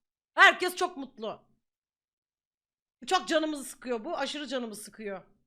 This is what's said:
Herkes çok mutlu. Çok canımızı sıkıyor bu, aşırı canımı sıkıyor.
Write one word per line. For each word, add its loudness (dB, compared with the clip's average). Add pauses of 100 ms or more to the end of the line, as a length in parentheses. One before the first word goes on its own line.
(340)
Herkes 6
çok -4
mutlu. -12 (1700)
Çok 2
canımızı 0
sıkıyor -8
bu, -6
aşırı -6
canımı -6
sıkıyor. -12 (240)